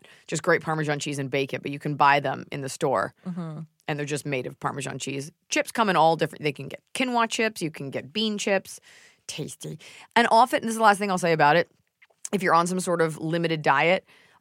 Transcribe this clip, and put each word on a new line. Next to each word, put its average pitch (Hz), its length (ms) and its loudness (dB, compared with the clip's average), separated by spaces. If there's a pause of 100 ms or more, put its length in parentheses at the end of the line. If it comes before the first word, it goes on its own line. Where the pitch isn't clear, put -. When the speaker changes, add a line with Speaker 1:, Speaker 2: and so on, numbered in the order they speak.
(280)
Speaker 1:
Just 160 160 -6
grate 165 180 4
Parmesan 151 380 -2
cheese 143 200 -6
and 135 100 -6
bake 139 240 -2
it, - 80 -6
but 139 100 -8
you 143 80 -10
can 151 160 -6
buy 143 240 6
them 135 320 -6
in 143 100 -6
the 131 80 -8
store. - 440 -2 (120)
Speaker 2:
Mm-hmm. 165 340 -10 (280)
Speaker 1:
And 147 120 -6
they're 147 60 -4
just 143 200 -6
made 131 200 -4
of 139 140 -12
Parmesan 135 400 -6
cheese. 139 320 -8 (180)
Chips - 220 -2
come 220 180 2
in 180 60 4
all 160 220 6
different, 156 260 -4
they 151 80 0
can 135 160 -10
get - 140 -14 (120)
quinoa 240 360 0
chips, 220 320 -2
you 156 100 -4
can 139 180 -10
get 127 220 -10
bean 214 260 -2
chips. - 440 -2 (460)
Tasty. - 520 -10 (380)
And 233 140 4
often, 240 320 4
this 226 80 -4
is 220 60 -4
the 226 60 0
last 202 140 8
thing 202 120 -2
I'll 185 80 0
say 175 140 2
about 151 240 6
it, - 160 2 (600)
if 190 100 -2
you're 175 100 4
on 170 140 4
some 185 120 -2
sort 175 220 0
of 160 180 0
limited 160 420 -2
diet, 156 440 2 (360)